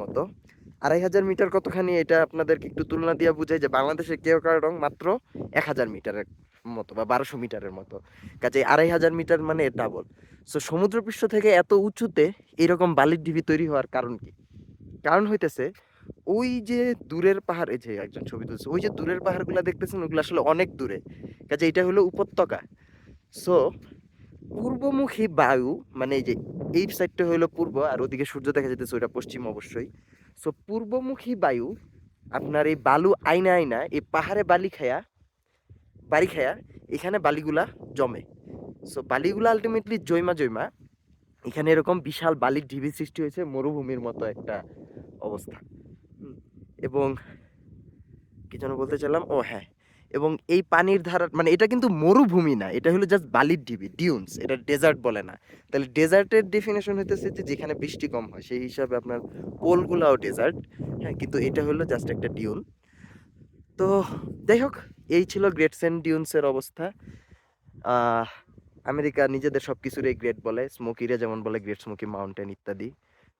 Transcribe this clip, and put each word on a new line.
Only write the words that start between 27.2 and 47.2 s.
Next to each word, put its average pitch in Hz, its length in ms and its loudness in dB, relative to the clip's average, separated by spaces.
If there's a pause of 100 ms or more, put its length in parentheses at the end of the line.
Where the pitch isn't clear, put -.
হইলো 170 180 2 (100)
পূর্ব, 165 180 -2 (160)
আর 127 140 -2
ওদিকে 135 260 -4
সূর্য 135 240 -10
দেখা 139 180 0
যেতেছে, 123 240 -8
ওইটা 113 200 -2
পশ্চিম 123 240 -8 (100)
অবশ্যই। 110 360 -10 (540)
So - 60 -10 (200)
পূর্বমুখী 240 640 -6 (100)
বায়ু 127 240 0 (720)
আপনার 147 340 0
এই 156 60 0 (100)
বালু 156 220 6 (220)
আইনা 185 280 4
আইনা 123 200 0 (160)
এই 147 60 -2 (120)
পাহাড়ে 196 380 0
বালি 185 260 4
খায়া, 131 200 -2 (1120)
বাড়ি 160 220 4
খায়া 151 200 -2 (420)
এখানে 185 300 -2
বালিগুলা 151 380 0 (340)
জমে। 131 240 -2 (720)
So - 80 -10 (120)
বালিগুলা 196 440 2
ultimately 220 420 -2 (120)
জৈমা 175 300 2
জৈমা 117 240 -2 (840)
এখানে 151 240 -4
এরকম 160 220 4 (120)
বিশাল 160 260 0 (100)
বালির 139 280 0
ঢিবি 139 260 -6
সৃষ্টি 156 260 -8
হয়েছে, 151 180 -6 (120)
মরুভূমির 135 540 -4
মতো 117 160 -8 (100)
একটা 107 220 -10 (720)
অবস্থা। - 300 -12 (640)
হুম, 139 160 -18 (520)
এবং 135 200 0 (1400)